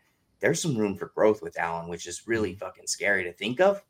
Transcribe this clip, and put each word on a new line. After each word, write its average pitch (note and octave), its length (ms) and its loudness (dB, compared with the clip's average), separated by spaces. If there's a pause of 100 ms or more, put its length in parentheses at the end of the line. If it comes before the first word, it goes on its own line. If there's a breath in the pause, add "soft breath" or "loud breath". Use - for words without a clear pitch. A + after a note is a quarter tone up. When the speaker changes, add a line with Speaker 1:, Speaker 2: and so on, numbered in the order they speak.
(400)
Speaker 1:
there's D3 220 2
some C#3 160 0
room G2+ 180 0
for E2+ 180 -10
growth G#2+ 280 4
with E2+ 160 -8
Allen, E2+ 320 -4
which F2 160 -8
is F2 200 -12
really G#2+ 260 0
Speaker 2:
Mm-hmm. F#2+ 120 -12
Speaker 1:
fucking - 220 -14
scary F#2 380 0
to F2 100 -6
think A#2+ 260 -4
of. G3 300 4